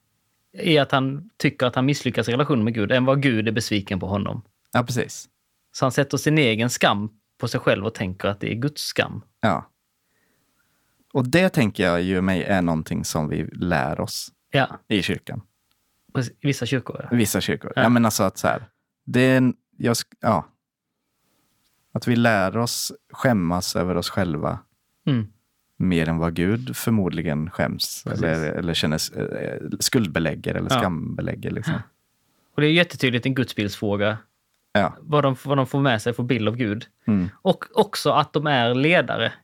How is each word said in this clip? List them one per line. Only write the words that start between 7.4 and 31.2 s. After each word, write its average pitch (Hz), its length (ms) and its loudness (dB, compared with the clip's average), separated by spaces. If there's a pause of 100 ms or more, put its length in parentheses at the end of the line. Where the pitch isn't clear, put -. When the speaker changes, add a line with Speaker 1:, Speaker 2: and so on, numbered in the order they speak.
Speaker 1:
sig 127 120 -4
själv 107 260 0
och 110 80 -4
tänker 95 340 -4
att 98 120 -4
det 104 120 -4
är - 20 -4
Guds 131 280 -4
skam. - 400 -2 (180)
Speaker 2:
Ja. 95 300 0 (1400)
Och 131 160 0
det 180 200 4
tänker 107 360 2
jag 87 180 4
ju 92 180 2
mig 92 240 2
är 95 180 2
någonting 82 420 -2
som 76 240 -2
vi 80 240 -2
lär 85 480 -2
oss - 320 -8 (180)
Speaker 1:
Ja. 139 180 2 (200)
Speaker 2:
i 101 140 2
kyrkan. - 380 -6 (760)
Speaker 1:
Precis, 123 260 -4
i - 60 -4
vissa 131 200 -2
kyrkor, - 340 -4 (100)
ja. 120 60 2
Speaker 2:
Vissa 104 240 2
kyrkor. - 360 -4
Speaker 1:
Ja. 131 60 2
Speaker 2:
Ja, 117 60 6
men 120 160 6
alltså 110 180 2
att 95 160 -2
så - 100 -2
här, 58 140 0 (420)
det 127 160 0
är 131 160 6
en, 127 180 4 (220)
jag 120 180 0
sk-, - 260 -8
ja. 98 260 0 (1500)
Att - 160 -6
vi 120 80 2
lär 104 400 4
oss - 360 -4 (200)
skämmas 92 640 0
över 90 200 0
oss 87 140 -2
själva 82 480 -2 (480)
Speaker 1:
Mm. 120 200 0 (500)
Speaker 2:
mer 82 320 2
än 82 100 0
vad 82 160 0
Gud 113 420 -2
förmodligen 82 760 -2
skäms - 540 -4
Speaker 1:
Precis. - 180 -4
Speaker 2:
eller, 80 300 -2
eller 85 220 -4
känner 78 220 0
s-, - 160 -4
eh, - 480 -8 (200)
skuldbelägger 82 760 -2
eller 90 160 -4
Speaker 1:
Ja. 123 100 2
Speaker 2:
skambelägger, 90 720 -4